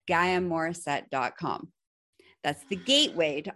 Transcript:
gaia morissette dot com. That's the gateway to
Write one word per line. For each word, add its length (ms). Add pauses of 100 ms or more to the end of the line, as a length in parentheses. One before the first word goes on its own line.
gaia 320
morissette 680
dot 260
com. 320 (760)
That's 280
the 60
gateway 680
to 140